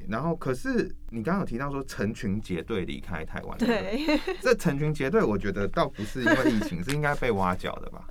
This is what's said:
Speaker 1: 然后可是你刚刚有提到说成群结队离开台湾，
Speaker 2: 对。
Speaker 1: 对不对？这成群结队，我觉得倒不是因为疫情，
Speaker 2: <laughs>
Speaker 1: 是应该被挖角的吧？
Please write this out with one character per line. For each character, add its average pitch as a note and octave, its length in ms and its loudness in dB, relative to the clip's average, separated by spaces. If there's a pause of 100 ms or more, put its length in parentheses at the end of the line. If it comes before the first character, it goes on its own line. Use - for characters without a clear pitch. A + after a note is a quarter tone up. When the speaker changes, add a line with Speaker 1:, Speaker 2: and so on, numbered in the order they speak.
Speaker 1:
然 C3 140 -2
后 E3 140 0
可 C3+ 180 -2
是 A#3+ 400 0 (160)
你 A2+ 140 -6
刚 D#3+ 100 0
刚 F3+ 60 2
有 D#3+ 60 0
提 A2+ 120 -2
到 C#3+ 140 -4
说 C#3 140 -4
成 G#2 280 -2
群 G#2 260 -2
结 F2+ 220 -2
队 F#2+ 240 -2
离 C#2 140 -4
开 D#2 260 -6
台 - 160 -6
湾， - 160 -8
Speaker 2:
对。 A#3 100 2 (380)
Speaker 1:
对 D4+ 120 4
不 D4 80 -4
对？ F#4 160 -2
这 B4+ 120 4
成 C#3 240 0
群 D3+ 160 2
结 C#3+ 160 0
队， G#3 140 4
我 A2 140 4
觉 G2+ 140 0
得 G2+ 160 0
倒 D#3+ 220 2
不 G3 140 -6
是 C3+ 180 -4
因 - 60 2
为 D4+ 240 6
疫 A3 80 2
情， G#3 240 -2
Speaker 2:
<laughs> - 20 -6
Speaker 1:
是 - 80 0
应 D3 80 2
该 D3 140 2
被 B2+ 160 2
挖 F#2+ 240 2
角 - 220 -4
的 - 120 -8
吧？ - 220 -12